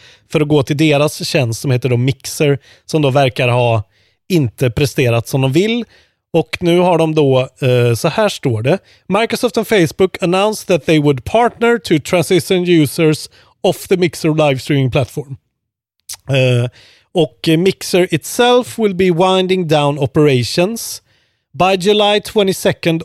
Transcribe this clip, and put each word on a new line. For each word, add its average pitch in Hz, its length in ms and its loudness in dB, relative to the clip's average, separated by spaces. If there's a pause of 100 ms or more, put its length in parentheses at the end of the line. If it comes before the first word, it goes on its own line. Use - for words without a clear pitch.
(320)
för 160 80 0
att 151 80 0
gå 147 140 2
till 151 140 -2
deras 151 520 0
tjänst 117 320 -2
som 143 100 -4
heter 127 180 0
då 123 80 2
Mixer, 135 600 -2 (280)
som 156 160 -2
då 139 80 2
verkar 131 380 0
ha 120 340 0 (460)
inte 135 420 0
presterat 120 580 -2
som 135 120 -2
de 131 120 -2
vill. 220 320 0 (480)
Och - 280 -2
nu 175 180 2
har 175 200 2
de 160 160 0
då, 135 260 2
eh, 123 540 0
så 160 140 -2
här 208 200 0
står 113 340 -4
det: 156 160 0 (300)
"Microsoft 220 480 -2
and 226 100 -2
Facebook 190 560 0
announced 190 440 0
that 175 200 0
they 160 140 4
would 143 240 0
partner 233 540 0
to - 160 -2 (160)
transition 180 580 0
users 156 600 2 (320)
off - 280 -2
the 196 80 2
Mixer 156 520 0
live 135 120 0
streaming 135 300 0
platform." 135 460 -4 (920)
Eh, 127 420 0 (440)
och 160 440 0
Mixer 185 560 0
itself 247 640 0
will 208 160 0
be 185 160 2
winding 185 580 0
down 147 300 2
operations. 147 1040 -2 (560)
"By 185 160 2 (140)
July 208 320 2
twenty-second, 185 840 -2